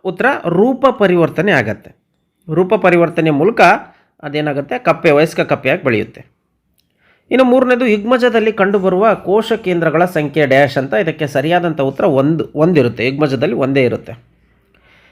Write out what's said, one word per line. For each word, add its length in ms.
ಉತ್ತರ 220
ರೂಪ 420
ಪರಿವರ್ತನೆ 640
ಆಗತ್ತೆ. 440
ರೂಪ 200
ಪರಿವರ್ತನೆ 560
ಮೂಲಕ 320
ಅದೇನಾಗುತ್ತೆ, 560
ಕಪ್ಪೆ, 320
ವಯಸ್ಕ 280
ಕಪ್ಪೆಯಾಗಿ 440
ಬೆಳೆಯುತ್ತೆ. 420
ಇನ್ನು 120
ಮೂರನೇದು, 420
ಯುಗ್ಮಜದಲ್ಲಿ 680
ಕಂಡುಬರುವ 640
ಕೋಶ 380
ಕೇಂದ್ರಗಳ 520
ಸಂಖ್ಯೆ 420
ಡ್ಯಾಶ್ 300
ಅಂತ. 160
ಇದಕ್ಕೆ 340
ಸರಿಯಾದಂಥ 540
ಉತ್ತರ 220
ಒಂದು, 420
ಒಂದಿರುತ್ತೆ, 520
ಯುಗ್ಮಜದಲ್ಲಿ 480
ಒಂದೇ 280
ಇರುತ್ತೆ. 300